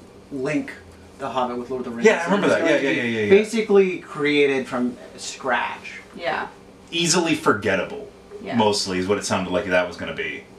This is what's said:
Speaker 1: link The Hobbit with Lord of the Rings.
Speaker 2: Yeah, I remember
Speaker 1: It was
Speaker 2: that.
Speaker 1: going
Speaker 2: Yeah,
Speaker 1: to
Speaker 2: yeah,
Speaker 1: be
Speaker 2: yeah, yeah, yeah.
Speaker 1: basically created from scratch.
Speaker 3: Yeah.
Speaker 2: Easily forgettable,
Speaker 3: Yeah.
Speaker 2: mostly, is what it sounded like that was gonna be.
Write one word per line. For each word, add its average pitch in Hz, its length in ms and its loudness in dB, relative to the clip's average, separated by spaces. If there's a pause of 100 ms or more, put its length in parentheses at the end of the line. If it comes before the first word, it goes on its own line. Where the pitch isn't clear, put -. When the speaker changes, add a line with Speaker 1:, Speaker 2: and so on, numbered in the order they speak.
(320)
Speaker 1:
link 139 420 -4 (460)
The 139 100 -6
Hobbit 123 280 -2
with 120 120 -8
Lord 127 120 -4
of 120 40 -8
the 120 100 -8
Rings. 117 120 4
Speaker 2:
Yeah, 214 140 6
I - 40 -4
remember 180 220 2
Speaker 1:
It - 20 4
was - 80 4
Speaker 2:
that. - 40 0
Speaker 1:
going 160 120 4
Speaker 2:
Yeah, 139 60 4
Speaker 1:
to 135 60 0 (100)
Speaker 2:
yeah, 143 80 -2
Speaker 1:
be 120 60 0
Speaker 2:
yeah, 113 100 0
yeah, - 60 2
yeah. 202 40 0
Speaker 1:
basically 202 680 4
created 143 680 0
from 123 300 -2 (200)
scratch. - 840 -6 (160)
Speaker 3:
Yeah. - 320 -4 (440)
Speaker 2:
Easily 165 440 2
forgettable, - 760 -2 (320)
Speaker 3:
Yeah. - 140 -8
Speaker 2:
mostly, 101 440 2
is 92 80 -2
what 101 100 2
it - 80 -6
sounded 92 260 -2
like 87 140 0
that 90 220 2
was 87 100 -10
gonna 80 180 -8
be. 78 300 -8 (140)